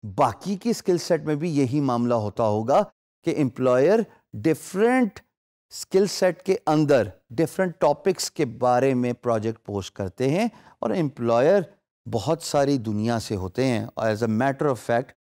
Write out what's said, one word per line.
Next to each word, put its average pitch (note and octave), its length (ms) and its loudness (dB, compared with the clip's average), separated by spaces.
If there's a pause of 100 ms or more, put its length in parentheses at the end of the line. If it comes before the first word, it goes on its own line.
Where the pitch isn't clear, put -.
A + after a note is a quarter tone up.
बाकी B2 520 -2
के A3+ 180 -2
स्किल F3+ 260 0
सेट D#3 260 -2
में D3+ 140 -2
भी F3 120 -4
यही C#3 300 0
मामला A#2+ 340 0
होता G#2+ 280 -2
होगा A2+ 380 2 (440)
कि E3 160 -2
एम्प्लॉयर C3+ 640 2 (300)
डिफरेंट G3 840 0 (520)
स्किल - 360 0
सेट F#3 340 -2
के F#3+ 140 0 (120)
अंदर D3 440 2 (200)
डिफरेंट E3 500 -2
टॉपिक्स E3 480 0
के D#3 160 -2
बारे B2 480 2
में B2 200 0
प्रोजेक्ट A2+ 520 -2
पोस्ट G2+ 280 -8
करते G2+ 360 -4
हैं G#3+ 200 0 (320)
और A3 140 -2
एम्प्लॉयर C#3 760 2 (320)
बहुत A2+ 380 -4
सारी C#3+ 340 2
दुनिया A2 420 -2
से G#2+ 160 -6
होते F#2+ 300 -4
हैं। A2+ 200 0 (120)
और A2 180 0
as G#2+ 80 -2
a A2+ 80 0
matter C3+ 420 0
of A2 160 -8
fact A#2 320 0